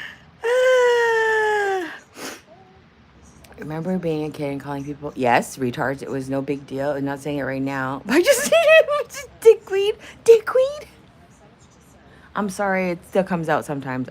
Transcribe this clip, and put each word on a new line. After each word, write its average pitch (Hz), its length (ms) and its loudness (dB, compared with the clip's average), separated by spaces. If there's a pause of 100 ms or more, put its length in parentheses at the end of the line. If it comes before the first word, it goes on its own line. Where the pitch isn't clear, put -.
(420)
<sighs> 453 3250 -2
Remember 160 380 -6
being 165 260 -2
a 151 60 -4
kid 143 220 -6
and 139 100 -6
calling 139 240 -8
people, 143 300 -10
yes, 127 420 2
retards, 131 440 -4
it - 80 -12
was 135 200 -6
no 139 120 -4
big 139 240 -6
deal. 135 260 -6
I'm 139 120 -4
not 139 160 -4
saying 147 200 -6
it 135 40 -4
right 135 180 -4
now, 135 420 -4
<laughs> - 20 -16
but 202 100 -2
I 330 60 4
just, 539 320 2 (260)
<laughs> 587 300 0
just 554 180 -16 (140)
dickweed. 415 560 4 (260)
Dickweed? 523 640 4 (1500)
I'm 208 140 -4
sorry, 190 420 -2
it 175 80 -4 (100)
still 190 140 2
comes 170 260 -2
out 143 160 2
sometimes. 135 460 -6